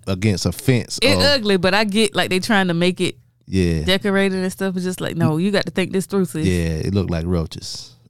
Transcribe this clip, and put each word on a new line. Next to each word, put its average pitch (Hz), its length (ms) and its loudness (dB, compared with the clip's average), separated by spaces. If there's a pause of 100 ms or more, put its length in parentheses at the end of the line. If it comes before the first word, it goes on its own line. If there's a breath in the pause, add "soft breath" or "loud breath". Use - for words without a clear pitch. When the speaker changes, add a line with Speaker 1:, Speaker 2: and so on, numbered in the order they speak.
Speaker 1:
against 95 400 0
a 87 60 0
fence - 500 -2
Speaker 2:
It 277 160 4
Speaker 1:
or - 40 4
Speaker 2:
ugly, 233 340 2
but 180 180 2
I 208 100 2
get, 208 300 0
like, 175 160 0
they 185 80 0
trying 190 300 2
to 170 60 2
make 175 260 2
it 175 160 -2 (320)
Speaker 1:
Yeah. 87 340 2
Speaker 2:
decorated 196 560 0
and 185 140 -2
stuff. 190 240 -4
It's 180 80 -4
just 185 160 -6
like, - 160 -6
no, 160 220 2
you 190 120 0
got 196 160 0
to 165 60 -8
think 185 200 -2
this 185 140 -2
through, 196 200 0
sis. 156 200 -4
Speaker 1:
Yeah, 82 400 0
it 95 80 -2
looked 90 160 0
like 82 160 -2
roaches. - 640 -4 (220)